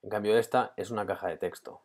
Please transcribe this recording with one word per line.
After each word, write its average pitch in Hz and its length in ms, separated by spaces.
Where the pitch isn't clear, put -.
En 101 80
cambio 104 260
esta 120 400
es 101 140
una 104 160
caja 95 220
de 82 80
texto. - 480